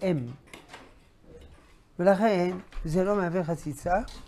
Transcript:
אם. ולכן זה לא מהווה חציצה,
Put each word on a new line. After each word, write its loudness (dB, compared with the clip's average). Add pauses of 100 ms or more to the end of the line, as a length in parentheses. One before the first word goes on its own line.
אם. 0 (1700)
ולכן 4 (280)
זה 2
לא 2
מהווה 0
חציצה, -2 (280)